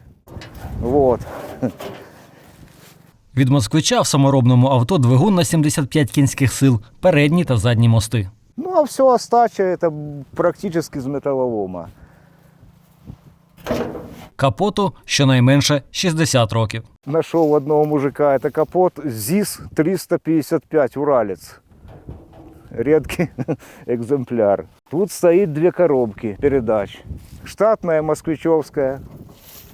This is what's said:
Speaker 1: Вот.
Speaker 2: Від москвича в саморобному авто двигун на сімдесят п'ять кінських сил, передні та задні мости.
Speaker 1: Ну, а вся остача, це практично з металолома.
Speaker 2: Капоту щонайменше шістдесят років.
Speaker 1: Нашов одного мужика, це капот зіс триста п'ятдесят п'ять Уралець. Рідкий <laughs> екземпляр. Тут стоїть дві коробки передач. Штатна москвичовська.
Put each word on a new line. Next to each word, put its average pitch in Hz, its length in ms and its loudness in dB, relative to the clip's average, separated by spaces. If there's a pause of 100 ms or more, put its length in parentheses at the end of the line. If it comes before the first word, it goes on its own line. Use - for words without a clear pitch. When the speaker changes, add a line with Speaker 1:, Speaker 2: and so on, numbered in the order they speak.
(800)
Speaker 1:
Вот. 127 380 2 (2250)
Speaker 2:
Від 131 120 2
москвича 156 520 2
в 151 60 0
саморобному 131 600 4
авто 135 300 2
двигун 135 380 4
на 175 80 2
сімдесят 151 460 0
п'ять - 220 0
кінських 139 420 0
сил, 127 280 2 (180)
передні 160 460 2
та 123 120 0
задні 117 320 2
мости. 110 400 0 (280)
Speaker 1:
Ну, 359 180 -8
а 320 60 4
вся 269 220 0
остача, 233 760 2
це 165 140 0 (440)
практично 170 460 -2
з 139 240 -8
металолома. 123 840 -4 (2500)
Speaker 2:
Капоту 190 580 0 (120)
щонайменше 135 760 2 (100)
шістдесят 160 600 0
років. 113 300 -4 (220)
Speaker 1:
Нашов 156 460 0
одного 151 340 2
мужика, 143 540 0
це 143 100 -4
капот 170 440 0 (120)
зіс 135 540 -4 (140)
триста 170 440 -2
п'ятдесят 160 480 -2
п'ять 143 320 -2
Уралець. 123 580 -2 (1160)
Рідкий 147 560 0 (300)
<laughs> - 300 -20
екземпляр. 117 760 0 (260)
Тут 175 220 -2
стоїть 175 420 2
дві 165 180 0
коробки 127 720 0
передач. 113 600 -2 (420)
Штатна 185 560 0
москвичовська. 151 960 -2 (760)